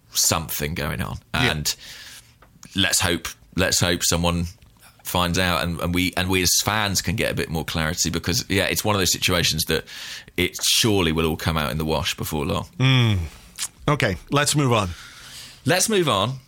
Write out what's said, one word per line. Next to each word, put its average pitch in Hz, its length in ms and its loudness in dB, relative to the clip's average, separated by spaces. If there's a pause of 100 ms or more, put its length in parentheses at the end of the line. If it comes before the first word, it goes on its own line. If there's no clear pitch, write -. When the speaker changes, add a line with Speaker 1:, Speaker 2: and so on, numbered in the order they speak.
(120)
Speaker 1:
something 80 640 0
going 78 260 -4
on. - 180 -6 (160)
Speaker 2:
Yeah. 80 180 2
Speaker 1:
And 76 220 -2 (1000)
let's 95 260 2
hope, 87 280 0 (280)
let's 90 240 2
hope 87 240 2
someone 85 420 0 (580)
finds 87 340 0
out, 87 240 2
and, 82 180 -4
and 87 140 0
we, 90 220 2
and 90 120 0
we 92 140 4
as 85 80 2 (140)
fans 101 380 0
can - 140 -2
get 60 140 0
a - 40 -2
bit - 140 -4
more 78 160 -4
clarity, 82 460 -2
because, - 380 -2
yeah, 95 160 2
it's 82 200 -2
one 104 100 2
of 98 60 2
those 90 120 2
situations 85 540 0
that 80 180 0 (520)
it 87 200 0 (220)
surely 98 340 4
will 80 140 2
all 80 100 0
come 80 200 0
out 73 140 0
in 69 80 -4
the 80 60 0
wash 78 320 -2
before 76 280 -4
long. 90 220 -2 (120)
Speaker 2:
Mm. 123 400 4 (680)
Okay, 175 280 2 (140)
let's 143 240 2
move 139 180 4
on. 101 180 2 (760)
Speaker 1:
Let's 180 220 2
move 185 200 2
on. 117 400 2